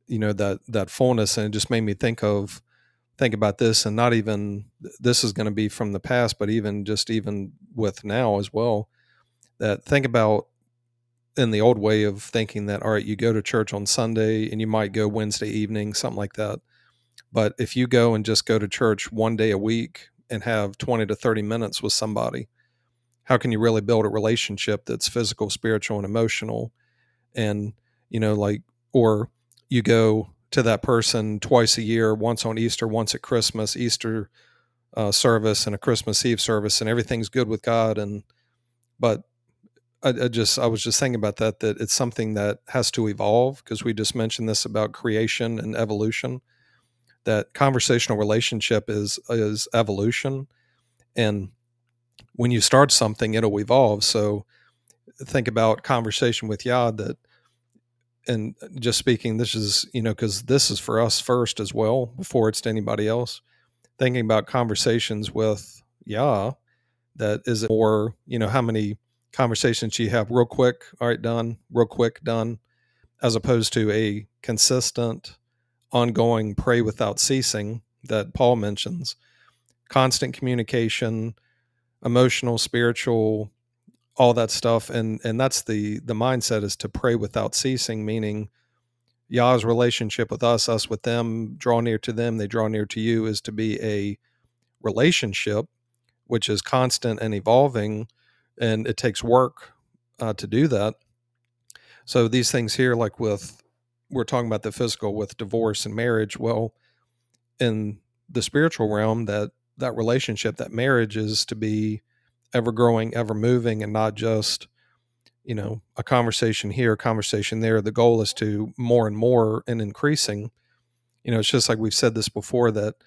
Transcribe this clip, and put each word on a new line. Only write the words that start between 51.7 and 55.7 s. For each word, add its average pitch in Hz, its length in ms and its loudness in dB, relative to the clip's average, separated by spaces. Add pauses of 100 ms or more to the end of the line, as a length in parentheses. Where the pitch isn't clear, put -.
when 120 160 2
you 117 120 2
start 135 300 6
something, 110 440 2
it'll 107 240 2
evolve. 107 440 4
So 104 420 0 (760)
think 127 260 -2
about 113 360 2